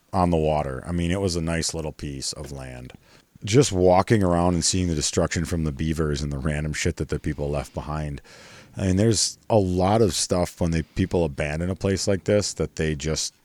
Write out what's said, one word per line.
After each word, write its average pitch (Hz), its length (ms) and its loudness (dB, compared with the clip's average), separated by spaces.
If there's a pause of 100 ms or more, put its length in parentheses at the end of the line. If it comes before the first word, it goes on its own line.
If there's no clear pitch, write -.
(120)
on 90 160 2
the 87 80 2
water. 76 500 0
I 85 60 -6
mean, 85 180 0
it 98 100 -2
was 90 160 0
a 85 60 -2
nice 82 300 -2
little 76 200 -6
piece 69 420 -10
of 71 180 -12
land. 69 400 -14 (500)
Just 107 300 4
walking 92 500 6
around 87 300 4
and 85 120 0
seeing 92 240 0
the 82 60 0
destruction 80 520 0
from 82 180 -2
the 76 80 -2
beavers 76 480 -2
and 73 100 -4
the 71 80 -4
random 76 360 -2
shit - 220 -2
that 76 120 -4
the 76 100 -4
people 73 300 -4
left 71 240 -4
behind. 76 480 -6 (560)
I 98 120 -2
mean, 92 80 2
there's 107 400 2 (140)
a 113 60 4
lot 95 440 4
of 101 140 2
stuff - 460 -2
when 87 100 2
they, 82 120 0
people 90 420 0
abandon 78 460 -4
a 95 40 -4
place 98 320 -2
like 101 180 0
this 104 300 2
that 78 220 -4
they 78 180 0
just 76 400 -4 (100)